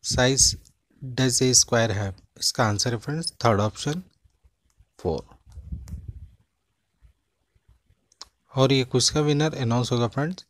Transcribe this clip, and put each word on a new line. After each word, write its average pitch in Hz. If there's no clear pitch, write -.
size 131
does 127
a 131
square 113
have? 98
इसका -
आंसर 104
है 113
फ्रेंड्स 156
थर्ड 110
ऑप्शन, 143
फ़ोर। 82
और 135
ये 131
क्विज 123
का 156
विनर 151
अनाउंस 120
होगा 120
फ्रेंड्स 156